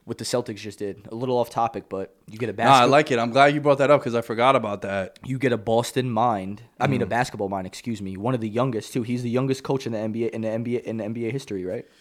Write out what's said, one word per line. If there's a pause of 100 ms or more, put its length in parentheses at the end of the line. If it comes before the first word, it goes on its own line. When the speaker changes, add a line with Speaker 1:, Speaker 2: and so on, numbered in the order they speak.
Speaker 1:
What
the
Celtics
just
did.
A
little
off
topic,
but (160)
you
get
a
Speaker 2:
Nah,
I
Speaker 1:
basket-,
Speaker 2:
like
it.
I'm
glad
you
brought
that
up
'cause
I
forgot
about
that.
Speaker 1:
you
get
a
Boston
mind. (180)
I
mean,
a
Speaker 2:
Mm.
Speaker 1:
basketball
mind,
excuse
me.
One
of
the
youngest,
too.
He's
the
youngest
coach
in
the
N
B
A,
in
the
N
B
A,
in
the
N
B
A
history,
right? (160)